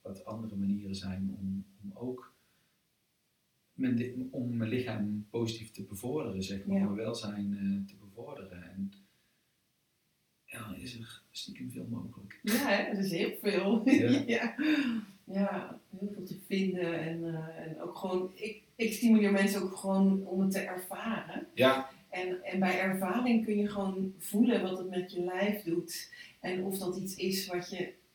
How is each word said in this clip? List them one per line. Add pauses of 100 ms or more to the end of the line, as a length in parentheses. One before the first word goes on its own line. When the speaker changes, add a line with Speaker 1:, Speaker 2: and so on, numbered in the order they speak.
Speaker 1:
wat
andere
manieren
zijn
om, (180)
om
ook (1400)
mijn
li-,
om
mijn
lichaam
positief
te
bevorderen,
zeg
maar,
Speaker 2:
Ja.
Speaker 1:
om
mijn
welzijn,
eh,
te (100)
bevorderen.
En (1500)
ja,
dan
is
er (100)
stiekem
veel
mogelijk.
Speaker 2:
Ja,
hè?
Er
is
heel
veel.
Speaker 1:
Ja.
Speaker 2:
<laughs>
Ja. (760)
Ja, (200)
heel
veel
te (100)
vinden
en,
eh,
en
ook
gewoon,
ik, (140)
ik
stimuleer
mensen
ook
gewoon
om
het
te
ervaren.
Speaker 1:
Ja. (200)
Speaker 2:
En,
en
bij
ervaring
kun
je
gewoon
voelen
wat
het
met
je
lijf
doet. (260)
En
of
dat
iets
is
wat
je (200)